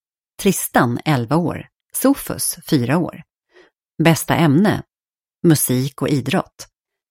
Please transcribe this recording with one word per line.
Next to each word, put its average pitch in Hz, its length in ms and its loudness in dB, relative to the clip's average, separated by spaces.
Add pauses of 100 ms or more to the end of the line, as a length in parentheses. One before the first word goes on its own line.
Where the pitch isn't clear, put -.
(420)
Tristan, 156 600 0
elva 135 320 0
år. - 320 -4 (240)
Sofus, - 680 -2 (120)
fyra 131 280 2
år. - 240 -6 (800)
Bästa 156 320 2
ämne, 156 480 2 (600)
musik 139 600 0
och 131 60 -2
idrott. - 600 -4 (420)